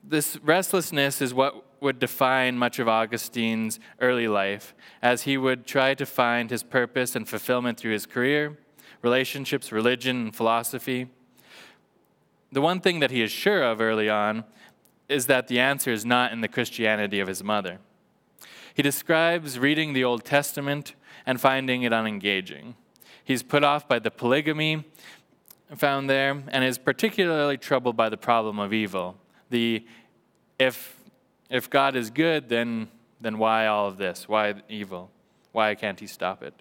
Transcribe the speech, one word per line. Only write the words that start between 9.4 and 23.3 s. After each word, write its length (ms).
religion, 460
and 180
philosophy. 760
The 100
one 200
thing 180
that 100
he 140
is 80
sure 320
of 180
early 260
on 360
is 160
that 220
the 120
answer 320
is 140
not 260
in 100
the 60
Christianity 720
of 80
his 160
mother. 360
He 80
describes 720
reading 360
the 100
Old 200
Testament 720
and 160
finding 400
it 100
unengaging. 840
He's 180